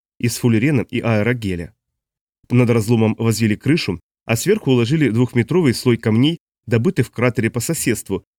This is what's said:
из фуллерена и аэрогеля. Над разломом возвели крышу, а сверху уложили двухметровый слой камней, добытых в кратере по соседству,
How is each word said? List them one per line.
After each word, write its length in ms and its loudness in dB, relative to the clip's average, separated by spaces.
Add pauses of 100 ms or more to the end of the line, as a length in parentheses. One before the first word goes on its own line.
(200)
из 160 -2
фуллерена 460 2
и 180 -6
аэрогеля. 760 -2 (760)
Над 180 4
разломом 500 2
возвели 380 0
крышу, 420 -2 (280)
а 100 0
сверху 360 0
уложили 360 2
двухметровый 640 0
слой 240 0
камней, 400 0 (300)
добытых 400 0
в 60 -20
кратере 360 -2
по 120 -4
соседству, 680 -4 (120)